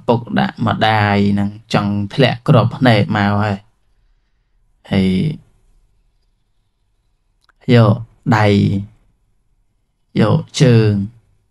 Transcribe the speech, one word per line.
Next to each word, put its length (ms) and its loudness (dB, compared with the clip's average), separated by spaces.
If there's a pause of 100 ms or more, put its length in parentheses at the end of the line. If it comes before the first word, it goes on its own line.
bụng 300 -2
đã 220 -2
mà 160 -2
đai 580 0
nâng 360 -4
chẳng 420 -4
thịa 340 0
cọp 400 0
nệ 220 2
mau 340 -2
hay. 240 -4 (1200)
Thì 520 0 (2250)
vô 340 2 (240)
đầy, 580 0 (1300)
vô 280 0 (100)
chương, 540 2 (460)